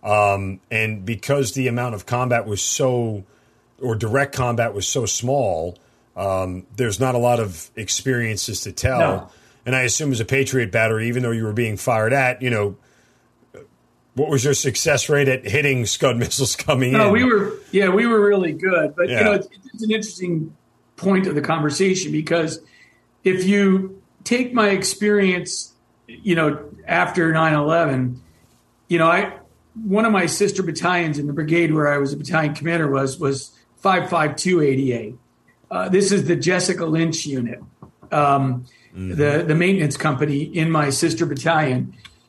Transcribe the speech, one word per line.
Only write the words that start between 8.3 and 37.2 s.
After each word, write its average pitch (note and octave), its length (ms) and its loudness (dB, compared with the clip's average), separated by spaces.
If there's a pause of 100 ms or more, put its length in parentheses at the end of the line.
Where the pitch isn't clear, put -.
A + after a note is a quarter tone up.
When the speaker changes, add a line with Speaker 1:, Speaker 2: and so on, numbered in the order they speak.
Speaker 1:
to G2 100 -12
tell. B2+ 280 -2
Speaker 2:
No. F2+ 280 0 (380)
Speaker 1:
And B2 80 0
I C3 80 2
assume C#3 300 0
as A2+ 80 -2
a A2 40 -2
Patriot C3 460 0
battery, A2 380 0
even B2 160 -2
though A#2 80 -2
you A2+ 120 -4
were G#2+ 80 -4
being G#2+ 240 -2
fired A2+ 360 0
at, C3 280 0
you B2+ 100 -2
know, G#2 260 -2 (1400)
what D3+ 160 -2
was C3+ 140 2
your C#3+ 100 2
success C#3+ 540 0
rate C#3+ 200 4
at B2+ 180 0
hitting B2+ 400 0
Scud B2+ 300 0
<laughs> - 20 -2
missiles A#2+ 380 -2
coming B2+ 360 0
Speaker 2:
No, G#3 160 4
Speaker 1:
in? G3 40 4
Speaker 2:
we B3 120 4
were, G#3 280 2 (200)
yeah, F#3+ 160 4
we G#3 180 2
were A3+ 180 4
really F#3+ 280 2
good. E3+ 440 0
But, F3 120 0
Speaker 1:
Yeah. - 100 0
Speaker 2:
you G#3 60 4
know, G#3 80 4
it's, F#3+ 160 -2 (260)
it's A3+ 80 -10
an A3 80 -2
interesting F3+ 680 -4 (400)
point F#3+ 300 2
of D#3 80 -2
the D3 60 0
conversation D#3+ 720 0
because D#3 500 -2 (640)
if F#3 220 2
you F#3+ 580 2 (220)
take B3 280 0
my G#3+ 180 2
experience, F#3+ 1040 0 (360)
you - 260 -2
know, D#3 340 0 (180)
after E3+ 460 0
nine D#3+ 220 2
eleven, D3 640 0 (680)
you E3+ 100 0
know, E3 80 4
I, F#3 280 2 (500)
one G#3 200 2
of A3+ 80 2
my F#3 140 2
sister F#3+ 380 0
battalions E3 560 -2
in D3 80 -4
the D3 40 -4
brigade D#3 400 2
where D3+ 140 2
I C#3+ 120 2
was C#3 140 0
a C#3+ 40 -6
battalion D3+ 380 -2
commander D#3+ 360 -2
was, C3+ 300 -2
was C#3 320 -4 (260)
five F#3 320 2
five D3+ 260 0
two F3+ 240 2
A C#3 160 2
D C3+ 180 0
A. G#2+ 200 -8 (560)
Uh, F#3 180 -4
this G3 240 4
is D#3+ 140 2
the E3 100 2
Jessica F3 500 0
Lynch D#3+ 400 0